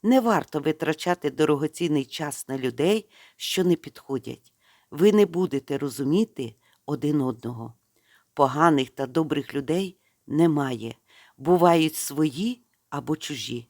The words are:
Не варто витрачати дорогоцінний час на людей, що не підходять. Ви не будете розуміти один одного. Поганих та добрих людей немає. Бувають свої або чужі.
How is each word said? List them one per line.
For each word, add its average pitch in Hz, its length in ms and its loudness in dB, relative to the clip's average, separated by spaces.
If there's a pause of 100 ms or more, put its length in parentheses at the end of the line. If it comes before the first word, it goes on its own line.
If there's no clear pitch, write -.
Не 254 180 6
варто 196 400 0
витрачати 156 680 -2
дорогоцінний 151 720 0
час - 440 -10
на 135 100 -6
людей, 139 500 0 (280)
що - 280 -4
не 175 120 4
підходять. - 760 -12 (380)
Ви 185 220 4
не 208 140 6
будете 160 520 -4
розуміти 139 760 -2 (320)
один 147 340 -2
одного. 120 540 -6 (600)
Поганих 143 560 4
та 135 160 -6
добрих 143 480 -2
людей 160 440 -4 (280)
немає. 143 680 0 (420)
Бувають 165 600 4
свої 156 680 -4 (260)
або 143 260 -6
чужі. 120 540 -10